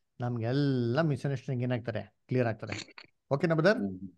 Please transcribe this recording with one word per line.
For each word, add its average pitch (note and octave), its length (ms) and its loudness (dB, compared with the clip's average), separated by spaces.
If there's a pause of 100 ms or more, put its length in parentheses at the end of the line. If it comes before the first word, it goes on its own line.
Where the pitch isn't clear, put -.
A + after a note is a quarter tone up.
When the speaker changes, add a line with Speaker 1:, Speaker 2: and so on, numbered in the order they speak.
(200)
Speaker 1:
ನಮ್ಗೆಲ್ಲ B2 800 0
ಮಿಸ್‌ಅಂಡರ್‌ಸ್ಟ್ಯಾಂಡಿಂಗ್ C3 720 0
ಏನಾಗ್ತಾರೆ? A2+ 420 -4 (140)
ಕ್ಲಿಯರ್ B2+ 180 2
ಆಗ್ತಾರೆ. G#2+ 480 -6 (360)
ಓಕೆನಾ D#3+ 240 2
ಬ್ರದರ್? D#3+ 240 4
Speaker 2:
ಹ್ಮ್. F#2+ 200 -6 (200)